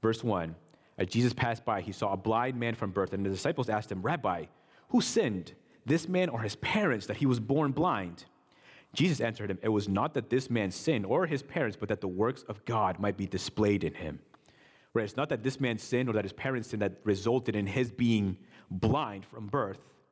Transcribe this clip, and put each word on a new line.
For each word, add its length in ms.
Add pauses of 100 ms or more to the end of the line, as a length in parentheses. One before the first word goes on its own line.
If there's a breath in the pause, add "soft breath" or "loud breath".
Verse 220
one, 320 (420 soft breath)
as 80
Jesus 260
passed 320
by, 160
he 120
saw 200
a 40
blind 420
man 160
from 160
birth, 220
and 120
the 60
disciples 380
asked 240
him, 100
"Rabbi, 440 (420 soft breath)
who 120
sinned, 540 (320 soft breath)
this 220
man 200
or 120
his 160
parents, 500
that 120
he 80
was 120
born 320
blind?" 540 (680 loud breath)
Jesus 280
answered 320
him, 100
"It 60
was 200
not 260
that 160
this 200
man 220
sinned 340
or 200
his 180
parents, 320
but 140
that 100
the 80
works 340
of 220
God 340
might 180
be 120
displayed 560
in 100
him." 240 (760 soft breath)
Right? 100
It's 120
not 120
that 160
this 160
man 180
sinned 300
or 60
that 100
his 80
parents 380
sinned 120
that 220
resulted 500
in 120
his 260
being 460 (300 loud breath)
blind 560
from 220
birth. 480 (180)